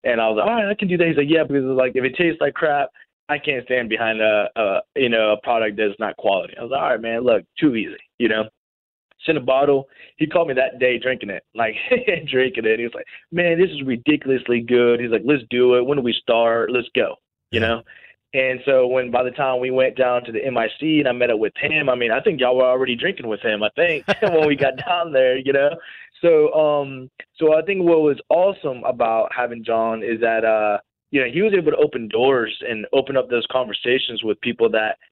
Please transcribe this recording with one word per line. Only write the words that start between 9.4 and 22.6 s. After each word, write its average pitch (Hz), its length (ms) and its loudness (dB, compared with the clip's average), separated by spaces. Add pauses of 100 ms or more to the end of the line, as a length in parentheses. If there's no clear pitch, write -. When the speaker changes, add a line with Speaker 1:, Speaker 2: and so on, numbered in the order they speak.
Speaker 1:
bottle. 135 480 2 (280)
He - 100 -2
called 131 220 0
me 135 60 -4
that 127 260 -2
day 123 180 2
drinking 117 320 -6
it, 92 140 -10 (100)
like, 113 200 -2 (160)
<laughs> 220 400 -2
drinking 127 360 0
it. 110 140 2
He 117 40 -4
was 117 100 -8
like, 107 120 -14 (240)
"Man, 170 300 0
this 180 100 4
is 147 160 -10
ridiculously 127 760 0
good." 120 400 4
He's 120 100 -6
like, 113 140 0
"Let's 131 260 0
do 123 260 4
it. 123 100 2
When 143 120 0
do 131 40 -2
we 120 100 -2
start? 117 600 0
Let's 120 220 -4
go," 107 220 0 (360)
you 113 80 0
Speaker 2:
Yeah. 110 80 2
Speaker 1:
know? 113 140 -2 (520)
And 131 300 0
so 131 220 4
when, 127 240 -2
by 123 120 0
the 127 80 -2
time 127 300 -2
we 127 100 -2
went 131 260 2
down 123 280 0
to 117 80 -12
the 110 120 -4
M 131 120 -4
I 113 120 0 (120)
C 156 200 2
and 139 80 0
I 127 40 0
met 123 180 0
up 110 80 0
with 107 180 -2
him, 151 340 -2
I 123 40 2
mean, 120 160 -2
I 120 100 0
think 143 200 -2
y'all 127 160 2
were 127 80 4